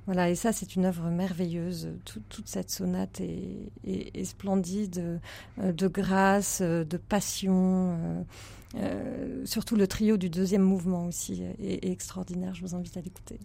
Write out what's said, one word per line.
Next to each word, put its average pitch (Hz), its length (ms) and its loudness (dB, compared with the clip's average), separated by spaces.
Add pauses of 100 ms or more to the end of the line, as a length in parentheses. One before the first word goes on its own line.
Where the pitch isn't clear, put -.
voilà, 180 240 4
et 175 60 4
ça, 226 180 2
c'est - 220 -6
une 185 100 4
œuvre 170 240 0
merveilleuse. 170 800 0 (160)
Tout, 214 240 -12
toute - 180 -12
cette 185 220 -6
sonate 185 500 -2
est, 185 520 -6 (120)
est, - 320 -6
est 190 100 -4
splendide, 185 960 -2 (400)
euh, 190 120 2
de 175 160 2
grâce, 190 720 4
euh, 165 220 4
de 165 140 -2
passion. 185 1000 4
Euh, 170 260 -2 (520)
euh, - 680 -4
surtout 220 320 0
le 190 100 6
trio 214 300 4
du 180 120 2
deuxième 185 320 4
mouvement 185 440 4
aussi 180 360 -6 (180)
est, 190 260 -4
est 185 60 0
extraordinaire. 185 640 -6
Je 170 80 -10
vous 180 140 -6
invite 180 220 -6
à 175 40 -8
l'écouter. - 420 -12